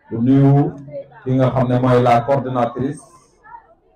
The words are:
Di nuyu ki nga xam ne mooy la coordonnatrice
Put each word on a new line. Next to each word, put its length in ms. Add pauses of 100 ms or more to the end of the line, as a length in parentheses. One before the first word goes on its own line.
(100)
Di 80
nuyu 560 (500)
ki 100
nga 160
xam 180
ne 100
mooy 240
la 180
coordonnatrice 800 (960)